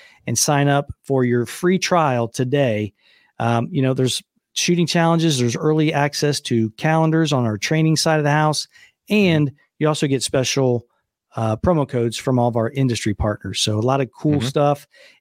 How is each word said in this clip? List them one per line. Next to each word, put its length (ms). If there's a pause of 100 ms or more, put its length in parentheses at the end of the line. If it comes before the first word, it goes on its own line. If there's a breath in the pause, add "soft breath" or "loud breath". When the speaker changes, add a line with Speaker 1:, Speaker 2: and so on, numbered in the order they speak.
(260 loud breath)
Speaker 1:
and 120
sign 300
up 240 (100)
for 220
your 220
free 320
trial 500
today. 640 (460 soft breath)
Um, 340
you 100
know, 120
there's 280 (300)
shooting 340
challenges. 520
There's 180
early 360
access 500
to 300
calendars 600
on 120
our 140
training 380
side 220
of 60
the 60
house. 380 (400 soft breath)
And 420 (280 soft breath)
you 100
also 180
get 160
special, 640 (480)
uh, 220
promo 320
codes 280
from 220
all 100
of 80
our 140
industry 440
partners. 460
So 180
a 20
lot 200
of 120
cool 240
Speaker 2:
Mm-hmm. 100
Speaker 1:
stuff, 400 (340 loud breath)